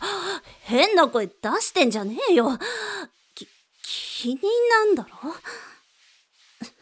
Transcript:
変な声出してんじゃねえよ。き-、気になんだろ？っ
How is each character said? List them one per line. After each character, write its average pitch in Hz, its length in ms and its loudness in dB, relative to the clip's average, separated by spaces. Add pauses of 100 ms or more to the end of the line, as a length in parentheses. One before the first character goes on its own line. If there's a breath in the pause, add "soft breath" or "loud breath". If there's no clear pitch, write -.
(640 loud breath)
変 311 320 2
な 330 140 6
声 214 180 -2
出 - 80 -20 (260)
し - 140 0
て 349 100 4
ん 233 60 4
じ 208 80 -2
ゃ 202 60 -6
ね 220 120 -8 (140)
え 349 40 6
よ。 240 220 2 (760 loud breath)
き-、 - 100 -18 (380)
気 - 520 -6
に - 60 -8 (300)
な 440 160 4
ん 415 80 4
だ 214 80 -2
ろ？ - 80 -20 (1600 loud breath)
っ - 40 -20 (120)